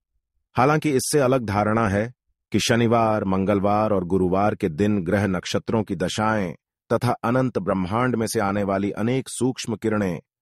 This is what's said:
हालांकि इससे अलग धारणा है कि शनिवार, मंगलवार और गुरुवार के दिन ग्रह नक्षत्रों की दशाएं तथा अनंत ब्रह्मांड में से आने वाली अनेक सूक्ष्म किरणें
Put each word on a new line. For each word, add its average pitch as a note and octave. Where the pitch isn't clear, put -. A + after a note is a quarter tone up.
हालांकि D3+
इससे C3
अलग B2+
धारणा G#2
है G#2
कि G#2+
शनिवार, A2+
मंगलवार G2+
और F#2
गुरुवार F#2
के F#2+
दिन G2+
ग्रह G2
नक्षत्रों G2+
की G2
दशाएं G2
तथा A#2+
अनंत B2
ब्रह्मांड G2+
में A2+
से A2
आने G2+
वाली G2
अनेक B2
सूक्ष्म A#2
किरणें G#2